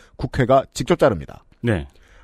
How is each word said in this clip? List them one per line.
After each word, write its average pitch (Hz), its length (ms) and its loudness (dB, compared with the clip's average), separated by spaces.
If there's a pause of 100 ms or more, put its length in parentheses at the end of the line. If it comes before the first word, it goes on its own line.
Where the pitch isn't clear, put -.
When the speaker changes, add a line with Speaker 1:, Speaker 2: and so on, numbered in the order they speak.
(160)
Speaker 1:
국회가 131 480 0 (100)
직접 160 240 0
자릅니다. 101 460 -2 (180)
Speaker 2:
네. 92 260 -4 (360)